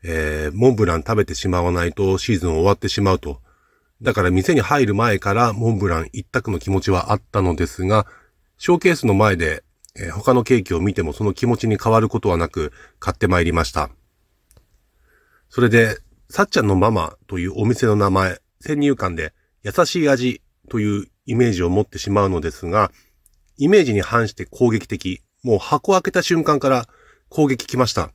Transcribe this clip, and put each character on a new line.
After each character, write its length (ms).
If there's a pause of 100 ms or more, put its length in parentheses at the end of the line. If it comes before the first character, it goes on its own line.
え 480
ー、 0
モ 200
ン 40
ブ 120
ラ 100
ン 40
食 140
べ 100
て 100
し 120
ま 140
わ 100
な 140
い 80
と 240
シ 160
ー 60
ズ 80
ン 60
終 100
わ 100
っ 40
て 120
し 120
ま 120
う 60
と。 200 (640)
だ 140
か 80
ら 80
店 240
に 60
入 260
る 80
前 240
か 160
ら 180
モ 160
ン 80
ブ 120
ラ 120
ン 100
一 120
択 260
の 80
気 140
持 100
ち 80
は 220
あ 60
っ 40
た 220
の 120
で 120
す 180
が、 220 (500)
シ 140
ョ 40
ー 40
ケ 140
ー 20
ス 100
の 80
前 220
で、 280 (320)
え 140
ー、 20
他 220
の 100
ケ 120
ー 80
キ 100
を 80
見 140
て 80
も 100
そ 100
の 100
気 120
持 120
ち 100
に 100
変 160
わ 80
る 80
こ 100
と 100
は 80
な 120
く、 240 (260)
買 140
っ 40
て 100
ま 120
い 60
り 60
ま 120
し 80
た。 200 (1600)
そ 120
れ 80
で、 300 (300)
さ 140
っ 60
ち 80
ゃ 60
ん 40
の 80
マ 140
マ 260 (120)
と 100
い 80
う 120
お 100
店 180
の 100
名 140
前、 320 (180)
先 200
入 160
観 200
で 180 (280)
優 100 (140)
し 160
い 80
味 320 (280)
と 100
い 240
う 20 (200)
イ 100
メ 140
ー 20
ジ 120
を 60
持 140
っ 20
て 120
し 120
ま 160
う 40
の 120
で 100
す 140
が、 260 (680)
イ 100
メ 140
ー 20
ジ 100
に 80
反 260
し 60
て 120
攻 260
撃 160
的。 340 (220)
も 140
う 20
箱 320
開 120
け 80
た 100
瞬 220
間 160
か 100
ら 180 (420)
攻 180
撃 200
き 100
ま 80
し 80
た。 220